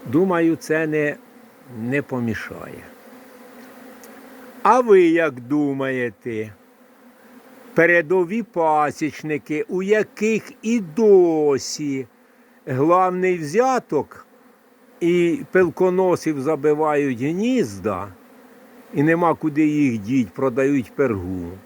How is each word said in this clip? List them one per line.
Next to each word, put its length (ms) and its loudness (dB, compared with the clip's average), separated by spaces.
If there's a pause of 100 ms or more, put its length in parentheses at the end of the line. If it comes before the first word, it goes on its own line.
Думаю, 500 2
це 300 -2
не, 300 -2 (680)
не 200 -4
помішає. 800 -8 (1800)
А 180 4
ви 220 8
як 380 2
думаєте? 1120 -4 (1200)
Передові 680 2
пасічники, 1300 -4
у 140 -4
яких 720 -2 (100)
і 180 -2
досі 1300 2 (600)
главний 720 2
взяток, 880 -2 (720)
і 380 2 (120)
пилконосів 920 0
забивають 800 0
гнізда, 880 -2 (840)
і 80 0
нема 320 2
куди 320 -2
їх 320 0
діть, 340 -2
продають 640 -2
пергу. 540 -2 (180)